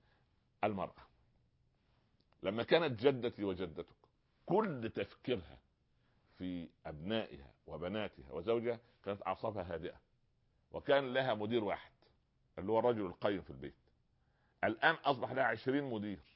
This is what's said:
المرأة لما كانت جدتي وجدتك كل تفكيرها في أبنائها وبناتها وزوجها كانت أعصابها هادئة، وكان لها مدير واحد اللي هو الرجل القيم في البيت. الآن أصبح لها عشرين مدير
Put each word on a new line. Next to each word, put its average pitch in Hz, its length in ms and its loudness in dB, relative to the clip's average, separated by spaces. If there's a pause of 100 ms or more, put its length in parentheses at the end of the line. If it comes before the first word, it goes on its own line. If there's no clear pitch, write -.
(640)
المرأة 98 420 0 (1400)
لما 107 200 0
كانت 151 360 4
جدتي 120 440 4
وجدتك 90 520 -2 (500)
كل 160 500 0
تفكيرها 95 600 -4 (800)
في 90 300 -6 (180)
أبنائها 78 680 -6 (140)
وبناتها 80 640 -6
وزوجها 113 460 0 (260)
كانت 98 220 -4
أعصابها 95 460 -4
هادئة، 82 260 -6 (720)
وكان 135 420 2
لها 131 200 2
مدير 107 300 0
واحد 90 280 -4 (680)
اللي 95 120 -2
هو 110 80 6
الرجل 113 260 4
القيم 92 360 0
في - 80 -14
البيت. 67 260 -10 (880)
الآن 139 320 2
أصبح 123 360 0
لها 131 120 0
عشرين 131 400 0
مدير 107 360 -4 (160)